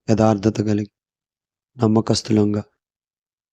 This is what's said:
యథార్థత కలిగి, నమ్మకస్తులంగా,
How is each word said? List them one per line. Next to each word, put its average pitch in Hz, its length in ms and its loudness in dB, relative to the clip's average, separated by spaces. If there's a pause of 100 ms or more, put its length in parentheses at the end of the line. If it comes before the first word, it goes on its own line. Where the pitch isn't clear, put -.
యథార్థత 107 520 2
కలిగి, 104 280 -4 (880)
నమ్మకస్తులంగా, 107 840 0 (880)